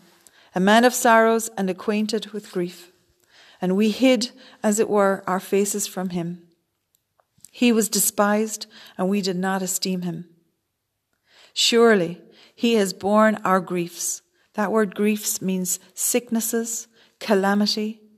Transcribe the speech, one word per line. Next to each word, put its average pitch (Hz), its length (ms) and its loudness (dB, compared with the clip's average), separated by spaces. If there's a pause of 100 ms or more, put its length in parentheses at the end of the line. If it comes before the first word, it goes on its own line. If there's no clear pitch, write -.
(540)
a 180 60 -2
man 214 240 6
of 247 100 4
sorrows 226 640 4
and 190 140 -2
acquainted 208 640 -4
with 208 200 -12
grief. 180 380 -8 (680)
And 185 160 -2
we 214 160 2
hid, 247 420 2 (300)
as 208 160 0
it 220 100 0
were, 196 380 2
our 185 140 -2
faces 202 460 -2
from 185 240 -8
him. 175 320 -8 (1080)
He 240 220 2
was 220 160 2
despised, 208 800 -2 (320)
and 185 100 -2
we 202 140 0
did 185 140 -4
not 190 260 -4
esteem 185 400 -4
him. 175 260 -8 (1300)
Surely 214 680 2 (340)
he 233 200 0
has 196 180 2
borne 208 520 2
our 185 160 2
griefs." 175 600 -6 (340)
That 208 180 -4
word 214 220 0
griefs 208 460 -4
means 185 380 -4 (160)
sicknesses, 233 920 -4 (320)
calamity, 208 840 0 (160)